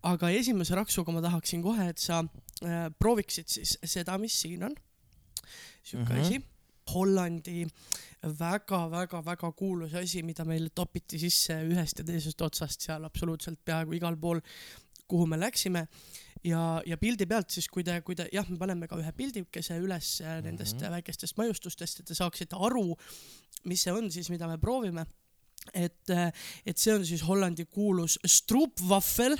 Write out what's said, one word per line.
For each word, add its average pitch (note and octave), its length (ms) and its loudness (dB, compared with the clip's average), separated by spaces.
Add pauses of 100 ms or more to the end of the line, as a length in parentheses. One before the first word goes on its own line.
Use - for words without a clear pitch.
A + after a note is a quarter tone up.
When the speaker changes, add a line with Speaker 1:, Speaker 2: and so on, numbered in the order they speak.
Speaker 1:
Aga F3 280 4
esimese G3+ 460 2
raksuga F#3 360 0
ma E3 100 0
tahaksin E3+ 400 0
kohe, G3+ 260 2
et E3 100 -4
sa, E3+ 200 0 (400)
äh, E3+ 400 -2
prooviksid G#3 500 2
siis - 360 0
seda, F3+ 340 -2
mis A3 220 0
siin F3 240 -4
on. C#4+ 100 -4 (1080)
Siuke A#2+ 300 -4
Speaker 2:
Mhm. B2 80 2
Speaker 1:
asi. E3+ 220 2 (440)
Hollandi F3 760 0 (760)
väga, F3+ 400 0 (120)
väga, F3 340 -4
väga E3+ 280 -4
kuulus E3+ 420 -4
asi, F3+ 280 -2
mida E3 220 -6
meil D#3+ 260 0
topiti - 480 -4
sisse E3+ 380 2 (100)
ühest E3+ 320 2
ja D#3+ 60 -6
teisest D#3+ 380 -2
otsast D#3 380 -2
seal D#3 240 -6
absoluutselt E3 600 -4
peaaegu D#3+ 320 0
igal E3+ 200 0
pool, E3 220 0 (720)
kuhu E3+ 180 4
me D#3+ 100 2
läksime. F3+ 500 0 (580)
Ja, E3 420 2
ja E3 100 -2
pildi G#3 300 2
pealt G3+ 240 0
siis, - 180 -2
kui F#3 140 -2
te, F3 200 0
kui F3+ 120 -4
te, E3+ 180 -4
jah, F3 160 0
me F3+ 80 -4
paneme F3 300 -2
ka - 100 -8
ühe D#3+ 160 -2
pildikese F3+ 680 -6
üles, F3+ 380 -2
äh, D#3+ 220 -6
nendest, D#3+ 340 -4
Speaker 2:
Mhm. C3 80 -4
Speaker 1:
äh, F3 60 -4
väikestest - 460 -6
maiustustest, G3 640 -4
et - 60 -18
te E3 80 -8
saaksite F3 420 -4
aru, G3 380 2 (680)
mis F3+ 180 0
see F3+ 100 0
on G#3+ 180 -2
siis, E3+ 200 -6
mida E3+ 160 -4
me E3 120 -4
proovime. F#3+ 480 0 (680)
Et, F3 360 -2
äh, F3 200 4 (340)
et - 140 -2
see A3 160 6
on G3 100 2
siis D#3+ 180 0
Hollandi F3 420 2
kuulus F3+ 600 2
stroopwafel. A#3 1160 6